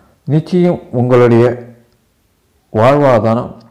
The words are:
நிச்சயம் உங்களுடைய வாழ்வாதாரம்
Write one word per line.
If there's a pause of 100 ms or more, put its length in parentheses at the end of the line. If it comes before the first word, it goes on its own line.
(240)
நிச்சயம் (200)
உங்களுடைய (1300)
வாழ்வாதாரம் (200)